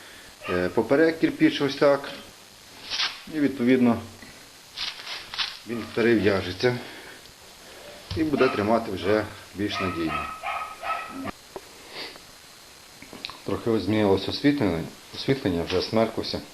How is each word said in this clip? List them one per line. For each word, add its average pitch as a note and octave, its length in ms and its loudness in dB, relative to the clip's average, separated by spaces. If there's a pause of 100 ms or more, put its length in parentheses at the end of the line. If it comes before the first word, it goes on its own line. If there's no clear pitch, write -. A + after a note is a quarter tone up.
(500)
е, F2+ 200 2
поперек C#3+ 500 4
кирпіч D3+ 420 2
ось C3+ 140 0
так. C#3+ 340 4 (1200)
І D#3 60 -2
відповідно B2 640 4 (1700)
він A2+ 160 -4 (100)
перев'яжеться G#2 840 4 (1400)
і E3 60 2
буде C3 260 4
тримати A2+ 420 0
вже G2 340 2 (300)
більш G2 240 -2
надійно. E2+ 460 -2 (3250)
Трохи G2 240 -2
ось A2 140 2
змінилось G2+ 460 4
освітлення, G2+ 540 2 (320)
освітлення, F#2 480 0
вже F2 180 0
смеркуся. - 600 0 (120)